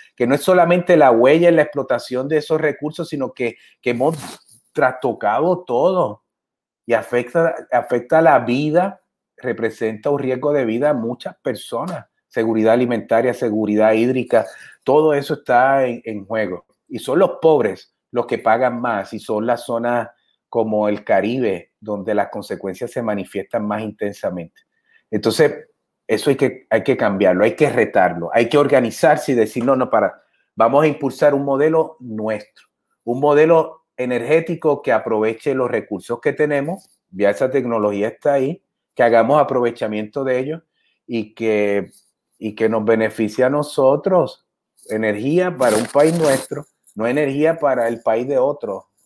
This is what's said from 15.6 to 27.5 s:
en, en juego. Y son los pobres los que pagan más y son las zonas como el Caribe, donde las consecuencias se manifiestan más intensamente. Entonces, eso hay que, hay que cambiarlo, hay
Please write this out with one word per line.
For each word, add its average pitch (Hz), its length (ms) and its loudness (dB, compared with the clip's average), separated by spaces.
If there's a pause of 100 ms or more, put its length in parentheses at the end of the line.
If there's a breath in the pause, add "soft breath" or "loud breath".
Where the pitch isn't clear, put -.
en, 120 200 -4
en 104 200 -10
juego. 98 400 -6 (240)
Y 117 120 -10
son 135 180 -2
los 143 140 4 (100)
pobres 123 500 2 (200)
los 120 140 -2
que 113 120 -4
pagan 120 420 0
más 110 320 -4
y 110 60 -8
son 110 280 -4
las 120 180 -2
zonas 120 440 -4 (400)
como 107 400 -2
el 101 160 -4
Caribe, 107 760 -2
donde 104 340 -6
las 104 140 -2
consecuencias 101 640 -10
se 127 100 -6
manifiestan 104 640 -6
más 107 160 -4
intensamente. 101 800 -8 (480)
Entonces, - 580 0 (380)
eso 110 240 0
hay 135 60 2
que, - 340 -2
hay 113 140 2
que 127 120 0
cambiarlo, 98 480 2
hay 113 120 2